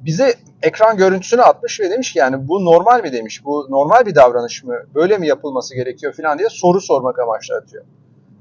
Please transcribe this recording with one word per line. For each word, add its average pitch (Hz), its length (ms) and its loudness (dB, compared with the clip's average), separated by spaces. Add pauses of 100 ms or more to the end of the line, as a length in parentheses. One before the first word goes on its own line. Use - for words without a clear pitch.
bize 190 340 0 (280)
ekran 214 340 2
görüntüsünü 190 460 2
atmış 160 380 2
ve 185 100 -2
demiş 247 220 -4
ki, 170 60 -6
"Yani 135 300 0
bu 190 160 -2
normal 190 380 4
mi?" 147 100 -8
demiş, 113 320 -8
"Bu 143 260 -6
normal 156 360 2
bir 190 80 -4
davranış 120 500 2
mı? 123 100 -8 (200)
Böyle 185 240 2
mi 170 80 -4
yapılması 135 480 -4
gerekiyor?" 127 380 -8
filan 156 260 -4
diye 226 100 -2
soru 180 320 0
sormak 127 380 -2
amaçlı 113 380 -4
atıyor. - 280 -14 (560)